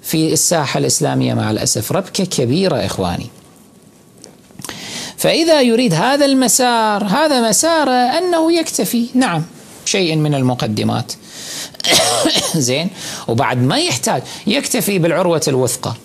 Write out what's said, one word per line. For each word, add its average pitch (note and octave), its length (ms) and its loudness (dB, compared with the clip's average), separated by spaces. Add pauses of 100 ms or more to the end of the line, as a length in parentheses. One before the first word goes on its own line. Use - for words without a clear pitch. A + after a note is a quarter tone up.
في D#3+ 300 0
الساحة D#3 460 0
الإسلامية C3 560 0
مع A2 160 0
الأسف، A#2+ 420 -2
ربكة F#3 320 -2
كبيرة D#3+ 520 0
إخواني. F#2 500 -4 (1900)
فإذا D4 440 4
يريد A#3+ 340 4
هذا C4 300 2
المسار، A#3+ 800 2
هذا B3+ 440 2
مسار D#4 420 2
أنه D#4+ 640 2
يكتفي، A#3+ 600 -2
نعم، G3 280 2 (420)
شيء E3+ 320 0
من D3+ 180 2
المقدمات. A#2+ 760 0 (760)
<coughs> - 680 0
زين، C#3+ 360 0 (380)
وبعد A#2+ 300 0
ما C3+ 200 2
يحتاج، A#3+ 440 -2 (240)
يكتفي G#3 520 0
بالعروة E3 500 2
الوثقى. B2+ 460 -2 (100)